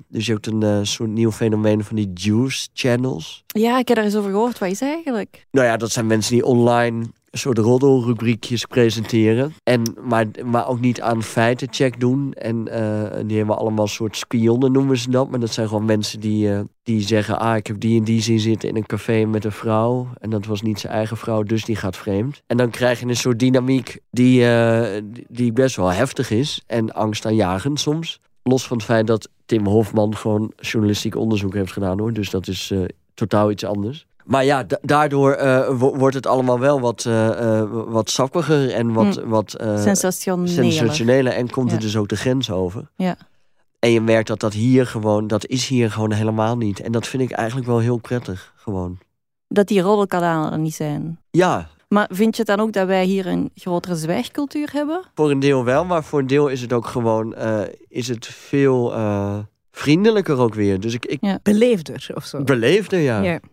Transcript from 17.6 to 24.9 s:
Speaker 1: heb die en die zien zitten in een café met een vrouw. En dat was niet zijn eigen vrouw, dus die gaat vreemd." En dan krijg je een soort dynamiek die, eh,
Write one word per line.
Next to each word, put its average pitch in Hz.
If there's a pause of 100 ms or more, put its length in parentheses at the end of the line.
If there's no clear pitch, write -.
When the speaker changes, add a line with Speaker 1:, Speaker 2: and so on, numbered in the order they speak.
Speaker 1:
heb 104
die 113
en 110
die 113
zien 113
zitten 110
in -
een 107
café 110
met 107
een 107
vrouw. 117 (120)
En 107
dat 107
was 107
niet 107
zijn -
eigen 110
vrouw, 110
dus 107
die 110
gaat 92
vreemd." 107
En 113
dan 123
krijg 123
je 120
een 123
soort 117
dynamiek 127 (120)
die, 127
eh, 117 (280)